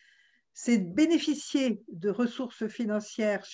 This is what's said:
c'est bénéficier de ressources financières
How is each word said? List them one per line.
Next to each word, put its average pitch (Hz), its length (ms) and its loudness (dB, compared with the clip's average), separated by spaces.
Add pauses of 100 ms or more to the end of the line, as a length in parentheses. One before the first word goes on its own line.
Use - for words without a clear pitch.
(520)
c'est 233 280 2
bénéficier 269 1120 2
de 190 200 -4
ressources 233 580 -2
financières 208 880 -2